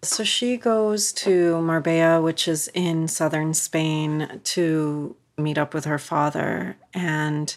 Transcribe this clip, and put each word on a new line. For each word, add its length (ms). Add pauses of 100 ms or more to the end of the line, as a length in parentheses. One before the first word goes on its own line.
So 220
she 320
goes 560
to 500
Marbella, 580
which 280
is 260
in 320
southern 480
Spain, 880
to 720 (220)
meet 220
up 140
with 120
her 140
father. 760 (160)
And 640